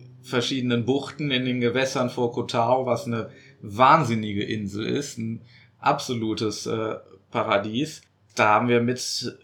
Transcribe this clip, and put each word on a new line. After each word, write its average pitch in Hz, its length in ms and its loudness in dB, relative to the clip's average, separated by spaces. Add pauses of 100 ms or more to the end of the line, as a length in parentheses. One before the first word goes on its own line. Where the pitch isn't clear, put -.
(220)
verschiedenen 123 640 -2
Buchten, 139 460 -2
in 127 140 0
den 123 160 -2
Gewässern 123 480 0
vor 120 240 -2
Koh 117 100 -2
Tao, 123 420 0
was 117 200 -2
eine 117 260 -6 (300)
wahnsinnige 113 800 4
Insel 107 420 -6
ist, 123 320 -4
ein 113 240 -6 (380)
absolutes, 110 840 -2
äh, 113 300 -4 (360)
Paradies, 110 680 0 (340)
da 110 140 4
haben 110 180 4
wir 120 140 4
mit 120 600 -4